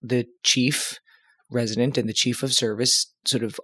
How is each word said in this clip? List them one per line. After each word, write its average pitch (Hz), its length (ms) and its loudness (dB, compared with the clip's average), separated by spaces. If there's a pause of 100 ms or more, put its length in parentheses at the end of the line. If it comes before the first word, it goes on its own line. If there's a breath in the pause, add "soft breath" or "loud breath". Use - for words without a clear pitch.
the 123 240 0 (180)
chief - 560 0 (520 soft breath)
resident 120 460 0
and 113 100 0
the 110 60 -4
chief - 300 0
of 135 100 -2
service 117 580 0 (140)
sort 117 180 0
of 110 200 -6